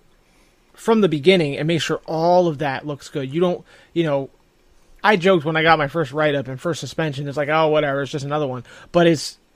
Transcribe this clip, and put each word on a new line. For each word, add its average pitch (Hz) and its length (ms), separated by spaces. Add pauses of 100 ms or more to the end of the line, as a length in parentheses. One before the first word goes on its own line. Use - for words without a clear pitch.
(720)
from 220 280
the 190 80
beginning 151 480
and 147 100
make 165 140
sure - 260
all 175 400
of 147 120
that 139 280
looks 147 220
good. 135 220
You 160 100
don't, 180 240 (280)
you 170 100
know, 139 260 (760)
I 214 120
joked 175 260
when 160 140
I 156 60
got 160 140
my 147 120
first 143 240
write-up 143 340
and 131 140
first 165 180
suspension, 147 480
it's 139 80
like, 143 140
"Oh, 160 180
whatever, 147 360
it's 135 80
just 143 120
another 147 240
one." 127 160 (300)
But 170 120
it's, 165 320 (180)